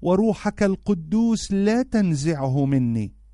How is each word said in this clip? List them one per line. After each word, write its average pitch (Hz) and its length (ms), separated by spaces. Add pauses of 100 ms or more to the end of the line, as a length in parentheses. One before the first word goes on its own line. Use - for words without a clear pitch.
"وروحك 202 600
القدوس 202 920
لا 208 300
تنزعه 147 800
مني." 120 480 (220)